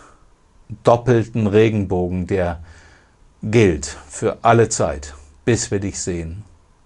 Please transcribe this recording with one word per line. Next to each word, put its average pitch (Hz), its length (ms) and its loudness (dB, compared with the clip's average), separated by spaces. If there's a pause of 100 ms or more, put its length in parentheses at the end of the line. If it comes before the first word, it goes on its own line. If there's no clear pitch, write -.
(840)
doppelten 117 640 2
Regenbogen, 95 800 0
der 87 360 -2 (800)
gilt 101 420 2 (240)
für - 340 -4
alle 117 280 4
Zeit, 76 440 -4 (300)
bis - 260 0
wir 101 100 -2
dich 98 200 -8
sehen. 85 440 -8 (420)